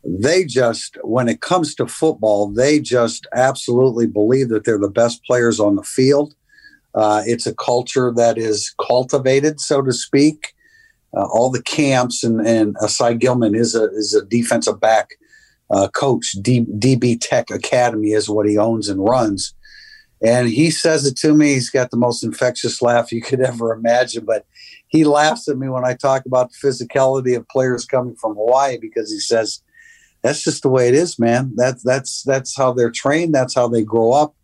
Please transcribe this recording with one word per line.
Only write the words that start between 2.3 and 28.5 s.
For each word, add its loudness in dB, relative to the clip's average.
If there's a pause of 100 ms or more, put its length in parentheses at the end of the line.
they 2
just -2
absolutely 2
believe 0
that -2
they're 0
the 0
best -2
players 0
on 2
the -4
field. 0 (600)
Uh, 2
it's -2
a -6
culture -2
that 2
is -4
cultivated, 0
so 0
to 0
speak. 0 (640)
Uh, -2
all 0
the -6
camps, 0
and, 0
and 2
Asai 0
Gilman 2
is 0
a, 2
is -6
a 2
defensive -2
back, 2 (560)
uh, 2
coach. -2
D-, 2 (120)
D 4
B 0
Tech -4
Academy 0
is -2
what 0
he 2
owns 0
and -4
runs. 0 (680)
And 2
he 2
says 0
it 0
to 2
me. 6
He's -2
got 0
the -6
most 0
infectious -4
laugh 2
you -6
could -2
ever -2
imagine, 0
but -4 (400)
he 4
laughs 2
at -4
me -6
when -4
I 0
talk -2
about 0
the -2
physicality 0
of -8
players -2
coming -4
from -6
Hawaii, 2